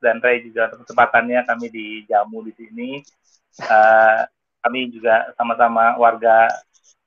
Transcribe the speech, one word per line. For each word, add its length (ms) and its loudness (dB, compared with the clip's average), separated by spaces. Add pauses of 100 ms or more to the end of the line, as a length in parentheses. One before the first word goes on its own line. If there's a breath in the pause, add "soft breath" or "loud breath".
dan 180 0
Ray 220 0
juga 280 -4
untuk 140 -20
kesempatannya 640 0
kami 240 -6
dijamu 720 -6
di 140 -16
sini. 360 -16 (680)
Eh, 640 4 (440)
kami 240 -4
juga 460 -2
sama-sama 640 0
warga 520 2 (580)